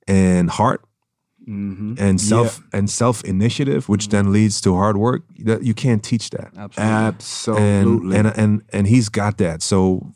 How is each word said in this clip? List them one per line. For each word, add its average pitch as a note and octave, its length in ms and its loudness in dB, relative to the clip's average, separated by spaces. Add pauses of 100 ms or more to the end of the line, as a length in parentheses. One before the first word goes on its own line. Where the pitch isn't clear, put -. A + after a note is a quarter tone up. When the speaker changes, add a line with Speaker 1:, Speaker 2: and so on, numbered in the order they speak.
Speaker 1:
And F#2 420 4
heart G#2+ 320 0 (680)
Speaker 2:
Mm-hmm. G2+ 500 -8
Speaker 1:
and G2 240 2
self, A2+ 380 0 (140)
Speaker 3:
Yeah. G2 60 -2
Speaker 1:
and G2+ 100 0
self-initiative, A#2+ 1000 0
which G2+ 180 0
Speaker 2:
Mm-hmm. G#2 40 -6
Speaker 1:
then G2+ 220 2
leads G#2 280 2
to F#2+ 140 2
hard G2 220 2
work, A#2 260 0 (220)
that A2 180 -2
you A2+ 100 0
can't A2 300 0
teach - 280 -4
that. - 240 -12
Speaker 2:
Absolutely. G#2 280 -8
Speaker 3:
Absolutely. G#2 1300 0
Speaker 1:
And, G#2+ 100 4
and, G#2+ 100 -2
and, G#2 240 2 (100)
and G2+ 160 0
he's A2+ 220 4
got G#2 300 -2
that. E2 240 -2
So F#2 520 0